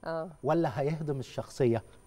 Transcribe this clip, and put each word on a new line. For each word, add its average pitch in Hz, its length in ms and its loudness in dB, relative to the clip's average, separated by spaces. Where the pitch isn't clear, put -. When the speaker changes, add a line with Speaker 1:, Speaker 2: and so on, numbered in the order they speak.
Speaker 1:
آه. 165 240 -4
Speaker 2:
ولا 151 360 2
هيهضم 147 380 -2
الشخصية؟ 117 640 0